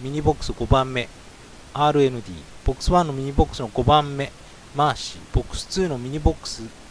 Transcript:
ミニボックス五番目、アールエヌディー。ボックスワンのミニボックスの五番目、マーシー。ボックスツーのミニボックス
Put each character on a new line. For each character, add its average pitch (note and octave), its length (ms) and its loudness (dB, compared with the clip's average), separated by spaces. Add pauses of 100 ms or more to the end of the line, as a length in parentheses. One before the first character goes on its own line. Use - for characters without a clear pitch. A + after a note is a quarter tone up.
ミ C3 80 -8
ニ D3+ 100 -4
ボ D3+ 140 2
ッ - 20 -14
ク - 80 -8
ス - 80 -4
五 A#2 140 -6
番 C3 260 4
目、 A#2+ 160 -4 (640)
ア D3 160 2
ー D3+ 40 4
ル C#3+ 100 4
エ C3 80 4
ヌ B2+ 60 -6
デ A2+ 60 -8
ィ - 80 -12
ー。 F2 40 -10 (300)
ボ - 100 2
ッ - 20 -16
ク - 80 -10
ス - 80 2
ワ F3 120 6
ン - 20 -4
の D3 60 -4
ミ C3+ 100 -6
ニ C#3 100 -6
ボ D3+ 120 6
ッ - 40 -6
ク - 80 -12
ス - 40 -6
の A#2 80 -4
五 B2 160 -2
番 C#3+ 320 4
目、 C#3 160 -6 (420)
マ C#3+ 160 2
ー A#2+ 60 -2
シ - 200 -12
ー。 - 40 -16 (120)
ボ - 100 4
ッ - 20 -6
ク - 120 -12
ス - 80 -8
ツ - 180 -2
ー F3+ 60 0
の C#3+ 80 -4
ミ B2 140 -8
ニ D3+ 80 -6
ボ D#3 140 4
ッ - 20 -2
ク - 120 -14
ス - 160 -10 (280)